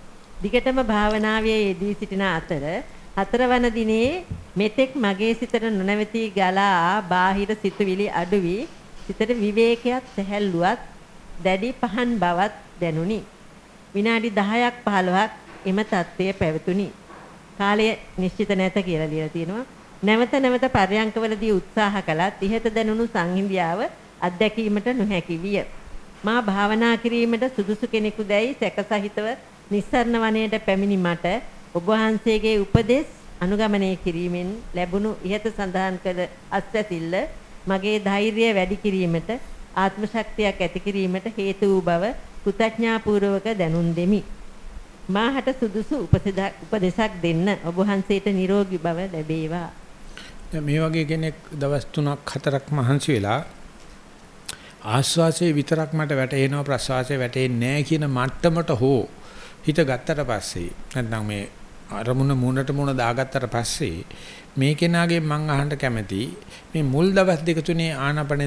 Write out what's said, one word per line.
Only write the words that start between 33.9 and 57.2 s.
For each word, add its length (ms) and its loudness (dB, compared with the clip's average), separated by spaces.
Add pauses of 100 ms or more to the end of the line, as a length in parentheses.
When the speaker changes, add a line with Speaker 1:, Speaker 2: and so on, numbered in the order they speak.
Speaker 1:
කිරීමෙන් 520 -2 (200)
ලැබුණු 500 -2
ඉහත 260 -4
සඳහන් 520 -2
කළ 220 -2 (300)
අත්සැසිල්ල 640 -2 (460)
මගේ 380 0
ධෛර්යය 540 2
වැඩි 240 2
කිරීමට 520 0 (440)
ආත්ම 320 0
ශක්තියක් 560 -2
ඇති 180 -2
කිරීමට 520 -2
හේතු 360 -2
වූ 140 6
බව 320 2 (260)
කෘතඥාපූර්වක 1120 2
දැනුම් 380 2
දෙමි. 300 2 (840)
මාහට 480 0
සුදුසු 480 -2
උපසෙද-, 580 2
උපදෙසක් 580 0
දෙන්න. 300 2 (120)
ඔබ 160 -4
වහන්සේට 520 2
නිරෝගී 500 2
බව 300 -2
ලැබේවා. 640 -4 (760)
Speaker 2:
දැන් 180 -4
මේ 160 2
වගේ 260 2
කෙනෙක් 320 -2 (120)
දවස් 360 0
තුනක් 420 -2
හතරක් 400 -2
මහන්සි 440 2
වෙලා 280 2 (1400)
ආශ්වාසයේ 720 2
විතරක් 400 0
මට 180 -2
වැටහෙනවා 520 0
ප්‍රශ්වාසයේ 560 -2
වැටෙන්නේ 400 0